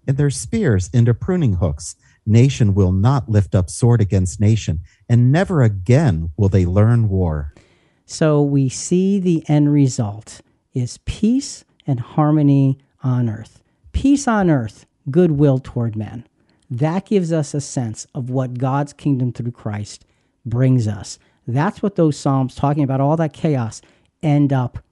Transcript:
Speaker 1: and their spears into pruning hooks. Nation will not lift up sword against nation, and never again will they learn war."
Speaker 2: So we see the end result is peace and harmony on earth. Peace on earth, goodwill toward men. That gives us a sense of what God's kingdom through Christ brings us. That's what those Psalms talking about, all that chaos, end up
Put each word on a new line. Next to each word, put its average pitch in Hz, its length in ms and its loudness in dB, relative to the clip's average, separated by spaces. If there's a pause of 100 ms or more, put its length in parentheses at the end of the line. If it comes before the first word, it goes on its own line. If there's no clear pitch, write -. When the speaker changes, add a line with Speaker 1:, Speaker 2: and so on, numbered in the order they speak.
Speaker 1:
and 143 100 -2
their 143 140 0
spears 127 600 -2
into 117 200 4
pruning 156 420 -2
hooks. 82 420 -4 (280)
Nation 117 480 2
will 92 200 2
not 117 360 0
lift 104 260 0
up 92 140 0
sword 120 320 0
against 92 400 -2
nation, 104 380 0 (300)
and 120 240 4
never 180 300 0
again 101 760 2
will 101 120 0
they 95 160 2
learn 107 440 2
war." 80 440 -2 (540)
Speaker 2:
So 156 360 0
we 143 260 2
see 190 500 -2
the 175 300 0
end 147 240 4
result 120 680 -2 (320)
is 123 320 -6
peace - 600 -4 (220)
and 131 120 -2
harmony 143 800 2 (240)
on 123 260 0
earth. 107 320 -12 (320)
Peace 277 360 0
on 208 200 2
earth, 131 380 -2 (240)
goodwill 147 480 4
toward 117 380 -6
men. 110 280 -10 (460)
That 156 360 -4
gives 180 260 0
us 156 220 -2
a 147 60 -4
sense 117 540 -6
of 131 160 -8
what 127 280 -4
God's 139 340 -2
kingdom 127 400 -2
through 120 180 -8
Christ 104 540 -10 (420)
brings 123 400 2
us. 101 320 -8 (280)
That's 143 360 -4
what 202 140 -4
those 156 200 2
Psalms 135 380 -2
talking 147 300 0
about, 135 160 -2
all 143 160 2
that 160 160 -2
chaos, 127 500 -4 (400)
end 143 300 2
up 127 260 -2 (140)